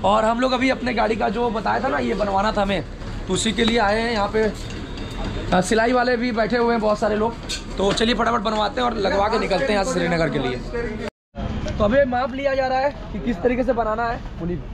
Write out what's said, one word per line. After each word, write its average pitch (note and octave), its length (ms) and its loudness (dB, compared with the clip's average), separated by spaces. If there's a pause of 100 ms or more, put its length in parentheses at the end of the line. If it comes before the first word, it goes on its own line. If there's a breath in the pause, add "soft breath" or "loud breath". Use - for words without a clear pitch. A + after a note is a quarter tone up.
और G#3+ 200 4
हम A#3 160 2
लोग B3+ 120 2
अभी C4 180 2
अपने A#3+ 240 -2
गाड़ी A3+ 220 2
का A#3 120 0
जो A#3 220 0
बताया G#3 340 -2
था C4 40 0
ना, C#4+ 100 0
ये A#3+ 160 -2
बनवाना G3 380 0
था G3+ 100 0
हमें, G3 220 0 (440)
तो - 60 0
उसी A3+ 180 0
के A#3 120 2
लिए A#3 140 2
आए G#3+ 220 2
हैं A#3 120 0
यहाँ G3+ 160 0
पे। G#3+ 240 2 (1000)
अ, F3+ 80 6
सिलाई A3+ 320 2
वाले B3 240 2
भी A#3+ 160 -2
बैठे A3 240 0
हुए A#3 140 2
हैं A#3 100 2
बहुत G#3 180 2
सारे G#3 180 2
लोग। A3 180 0 (420)
तो G3 160 2
चलिए A#3 220 2
फटाफट A3+ 260 2
बनवाते G#3+ 400 0
हैं A#3+ 80 2
और A3+ 80 -2
लगवा G3 320 2
के A3 100 2
निकलते F#3+ 260 0
हैं A#3+ 60 0
यहाँ G3 140 2
से F3 80 -2
श्रीनगर E3+ 380 2
के C#3+ 80 -2
लिए। C3 180 -2 (1200)
तो G#3+ 60 4
अभी C4+ 200 6
माप B3 300 0
लिया C4+ 200 0
जा C4 120 2
रहा B3+ 120 2
है C#4 120 2
कि - 300 -10
किस A3+ 160 -2
तरीके B3 280 2
से B3+ 80 2
बनाना A3+ 340 0
है। A#3 140 -4 (180)
बोलिए। E3+ 200 -4 (160)